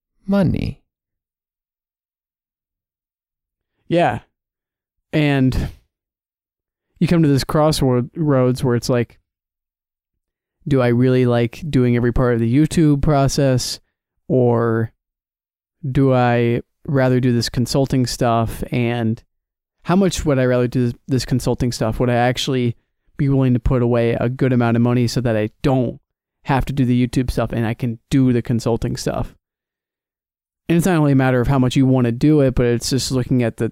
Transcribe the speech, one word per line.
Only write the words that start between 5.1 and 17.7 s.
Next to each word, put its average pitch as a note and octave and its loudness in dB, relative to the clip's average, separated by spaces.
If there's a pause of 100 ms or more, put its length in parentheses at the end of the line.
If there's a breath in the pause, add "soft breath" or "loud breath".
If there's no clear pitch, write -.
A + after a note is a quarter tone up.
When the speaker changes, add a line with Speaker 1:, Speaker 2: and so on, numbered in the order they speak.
Speaker 2:
And C#3 0 (1300)
you E3 2
come E3+ 4
to D3 4
this C3+ 2
crossroads C3+ 0
where B2 0
it's A#2 -4
like, A#2+ -2 (1500)
do D3 2
I B2 2
really B2+ 2
like A#2+ 0
doing B2 2
every A#2+ 2
part B2 2
of A2+ 0
the A#2 0
YouTube D3+ 2
process, C#3 0 (480)
or A#2 0 (960)
do C3+ 2
I A#2+ 0 (240)
rather B2+ 0
do B2+ 0
this A#2 -2
consulting C3 -2